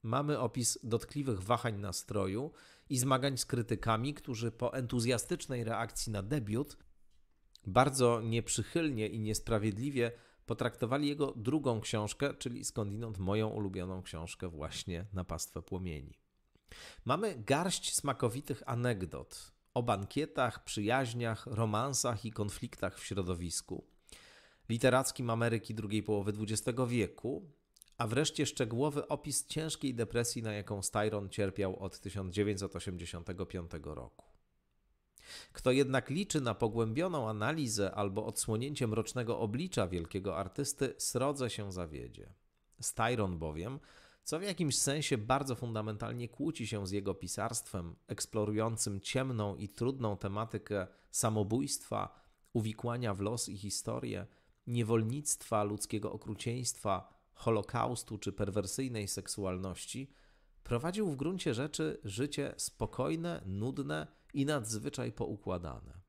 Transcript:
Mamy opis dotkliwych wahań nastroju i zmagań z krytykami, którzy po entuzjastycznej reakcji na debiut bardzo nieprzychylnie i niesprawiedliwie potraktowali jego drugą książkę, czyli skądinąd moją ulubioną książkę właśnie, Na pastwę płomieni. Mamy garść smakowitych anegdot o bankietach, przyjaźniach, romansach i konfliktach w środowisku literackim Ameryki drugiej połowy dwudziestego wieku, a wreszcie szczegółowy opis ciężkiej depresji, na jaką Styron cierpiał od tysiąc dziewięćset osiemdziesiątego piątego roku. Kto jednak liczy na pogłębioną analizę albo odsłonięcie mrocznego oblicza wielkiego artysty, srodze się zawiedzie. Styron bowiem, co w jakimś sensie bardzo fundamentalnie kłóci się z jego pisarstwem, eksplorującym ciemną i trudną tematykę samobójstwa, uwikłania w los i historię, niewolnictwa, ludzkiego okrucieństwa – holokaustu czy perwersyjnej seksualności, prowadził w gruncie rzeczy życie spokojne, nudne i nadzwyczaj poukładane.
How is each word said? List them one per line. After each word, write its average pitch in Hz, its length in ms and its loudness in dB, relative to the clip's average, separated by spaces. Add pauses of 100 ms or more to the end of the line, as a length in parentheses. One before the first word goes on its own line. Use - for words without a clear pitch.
Mamy 135 360 2
opis 120 440 0
dotkliwych 117 580 0
wahań 113 380 2
nastroju 101 720 -2 (380)
i 131 80 2
zmagań 131 400 4
z - 80 0
krytykami, 117 680 2
którzy 117 380 -4
po - 220 -2
entuzjastycznej 123 920 0
reakcji 110 480 -2
na 101 120 0
debiut 117 540 0 (920)
bardzo 123 540 8
nieprzychylnie 117 840 2
i 113 120 -2
niesprawiedliwie 110 920 2 (340)
potraktowali 123 600 0
jego 143 240 2
drugą 123 500 2
książkę, 110 520 0
czyli - 320 -6
skądinąd 107 520 -4
moją 101 300 4
ulubioną 95 560 -2
książkę 85 460 -8
właśnie, 82 640 -4
Na 92 100 -2
pastwę - 380 -6
płomieni. 82 580 -6 (840)
Mamy 175 320 2
garść 147 580 2
smakowitych 131 680 0
anegdot 104 840 -2 (220)
o 123 100 2
bankietach, 117 800 0
przyjaźniach, 117 840 0
romansach 117 800 2
i 110 60 -4
konfliktach - 680 -4
w - 60 -12
środowisku 90 840 -2 (840)
literackim 120 600 4
Ameryki 113 460 2
drugiej 107 280 0
połowy 104 300 2
dwudziestego 110 540 0
wieku, 127 640 0 (460)
a 120 100 0
wreszcie 147 380 2
szczegółowy 131 640 0
opis 147 380 -2
ciężkiej 156 500 -2
depresji, 117 480 0
na 110 100 -2
jaką 104 280 -4
Styron 104 480 2
cierpiał 95 500 0
od 95 200 -8
tysiąc 92 340 -6
dziewięćset 98 420 2
osiemdziesiątego 87 720 -6
piątego 80 500 -8
roku. 60 300 -14 (1300)
Kto - 200 4
jednak 131 380 4
liczy 156 320 0
na 117 140 2
pogłębioną 117 720 2
analizę 107 640 0
albo 104 340 0
odsłonięcie 117 640 0
mrocznego 110 520 0
oblicza 117 480 0
wielkiego 90 500 -2
artysty, 127 600 -2
srodze 131 520 0
się 101 220 -4
zawiedzie. 67 640 -8 (480)
Styron 110 580 2
bowiem, 85 400 -4 (440)
co 156 160 -2
w 185 40 -4
jakimś 175 340 0
sensie 143 400 2
bardzo 127 380 2
fundamentalnie 113 720 -4
kłóci 143 380 -4
się 101 200 -2
z 90 40 -2
jego 98 220 0
pisarstwem, 95 840 -4 (120)
eksplorującym 107 960 0
ciemną 120 540 0
i 104 140 -6
trudną 117 480 0
tematykę 104 720 -2 (240)
samobójstwa, 107 1120 0 (320)
uwikłania 117 600 0
w 95 80 -2
los 117 280 0
i 110 80 -6
historię, 104 720 -4 (400)
niewolnictwa, 117 960 2
ludzkiego 104 480 -2
okrucieństwa – 110 1120 -2 (120)
holokaustu 117 840 0
czy 95 160 -4
perwersyjnej 104 720 0
seksualności, 95 1040 -4 (520)
prowadził 175 440 0
w 147 80 0
gruncie 156 380 0
rzeczy 151 500 -2
życie 139 540 -2
spokojne, 160 880 -2
nudne 135 600 -2 (260)
i 139 120 4
nadzwyczaj 120 680 0
poukładane. 90 800 -4 (160)